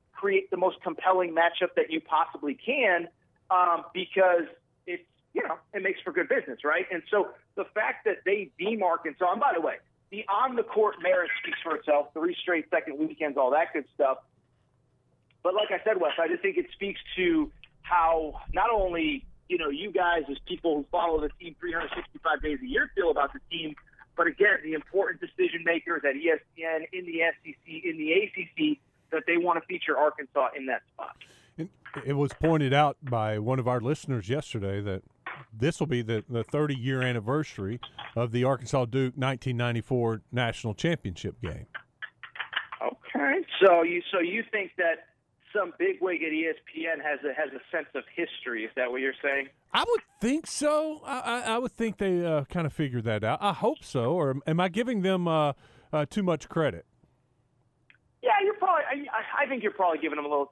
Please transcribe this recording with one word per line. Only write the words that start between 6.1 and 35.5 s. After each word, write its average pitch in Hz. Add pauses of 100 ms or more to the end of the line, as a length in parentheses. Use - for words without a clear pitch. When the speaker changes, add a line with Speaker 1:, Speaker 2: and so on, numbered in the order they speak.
Speaker 1:
good 165
business, 180
right? 165
And 175
so 208 (280)
the 196 (100)
fact 247
that 202
they 196
deem 208
Arkansas, 170
and 208
by 277
the 170
way, 135 (360)
the 202
on-the-court 220
merit 180 (140)
speaks -
for 160
itself, 147
three 165
straight 165
second 147
weekends, 156
all 127
that 156
good 147 (100)
stuff. 131 (1200)
But 185
like 208
I 180
said, 214
Wes, 151
I 165
just 175
think 190
it 175
speaks - (160)
to 165 (320)
how 165 (120)
not 190
only, 170 (220)
you 180
know, 160
you 160
guys 175
as 139
people 165
who 143
follow 165
the 151 (100)
team 170
three 175
hundred 165
sixty-five -
days 151
a 127
year 269
feel 170
about 143
the - (100)
team, 160 (420)
but 170
again, 190
the 156
important 165
decision 170
makers 165
at 135
E 160
S 156 (160)
P 160
N, 160
in 185
the 165
S 165 (100)
E 160 (120)
C, 160
in 165
the 156
A 196
C 175
C, 151 (300)
that 156
they 165
wanna 170
feature 156
Arkansas 143
in 135
that 123 (120)
spot. - (420)
Speaker 2:
And 165 (380)
it 139
was 143
pointed 156
out 143
by 110
one 120
of 120
our 123
listeners 120
yesterday 101
that 98 (500)